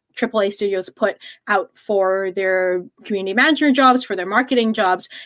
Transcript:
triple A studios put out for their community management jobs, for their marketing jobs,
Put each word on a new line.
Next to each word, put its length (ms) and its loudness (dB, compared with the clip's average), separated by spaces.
triple 260 -2
A 80 2
studios 400 -4
put 300 -2
out 300 0
for 540 0
their 520 0
community 300 -4
management 420 2
jobs, 260 4
for 140 -8
their 80 -4
marketing 480 0
jobs, 380 -2